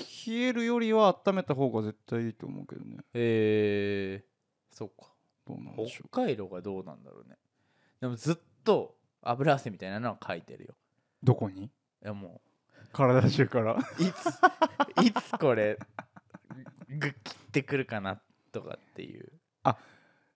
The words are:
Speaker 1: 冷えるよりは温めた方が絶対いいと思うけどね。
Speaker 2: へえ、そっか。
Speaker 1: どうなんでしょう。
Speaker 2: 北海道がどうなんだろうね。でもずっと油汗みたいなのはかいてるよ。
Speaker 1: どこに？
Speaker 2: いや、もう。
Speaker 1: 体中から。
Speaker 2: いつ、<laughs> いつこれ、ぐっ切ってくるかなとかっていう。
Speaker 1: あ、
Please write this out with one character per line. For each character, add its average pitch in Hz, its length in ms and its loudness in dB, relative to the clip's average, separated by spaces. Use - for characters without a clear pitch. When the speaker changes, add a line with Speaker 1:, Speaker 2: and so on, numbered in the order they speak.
Speaker 1:
冷 226 80 -6
え 247 180 0
る 233 140 -2
よ 240 120 2
り 226 140 0
は 214 340 6
温 196 100 2
め 185 60 -2
た 156 120 -2
方 131 160 0
が 113 120 0
絶 107 240 -6
対 117 200 -2
い - 40 -2
い - 40 -12
と - 120 -14
思 - 180 -10
う - 20 -20
け - 100 -14
ど - 80 -14
ね。 57 140 -14
Speaker 2:
へ 104 1080 2
え、 - 20 -20
そ - 160 -14
っ - 20 -16
か。 - 180 -20
Speaker 1:
ど - 80 -14
う - 100 -14
な - 80 -16
ん - 40 -14
で 113 120 -4
し - 120 -14
ょ - 40 -20
う。 - 60 -20
Speaker 2:
北 254 120 0
海 160 140 0
道 98 120 -8
が 92 120 -10
ど 95 220 -6
う - 20 -10
な 80 100 -14
ん - 80 -20
だ 67 80 -20
ろ 50 160 -20
う - 20 -20
ね。 - 80 -20
で 127 60 -6
も 123 80 -4
ず 143 200 -2
っ - 20 -8
と 165 320 4
油 139 320 2
汗 127 160 -6
み 90 80 -12
た 92 100 -8
い - 20 -6
な 101 80 -6
の 117 120 -4
は 101 60 -10
か - 200 -8
い 85 60 -12
て - 140 -18
る - 80 -18
よ。 - 100 -20
Speaker 1:
ど 123 100 8
こ 110 140 -4
に？ 95 160 -12
Speaker 2:
い 135 60 -14
や、 104 120 -10
も 95 300 -16
う。 - 360 -20
Speaker 1:
体 127 360 6
中 135 200 4
か 127 120 0
ら。 113 160 0
Speaker 2:
い 170 60 4
つ、 - 0 -
<laughs> - 20 -
い 226 60 8
つ - 280 -6
こ 135 160 4
れ、 104 220 0
ぐ 147 200 -4
っ 139 60 -6
切 - 100 -14
っ - 160 -20
て 139 120 2
く 139 140 -4
る 131 80 0
か 110 160 -6
な 95 200 -4
と 104 100 -8
か 85 120 -12
っ - 200 -20
て - 80 -14
い - 180 -16
う。 - 120 -20
Speaker 1:
あ、 127 120 2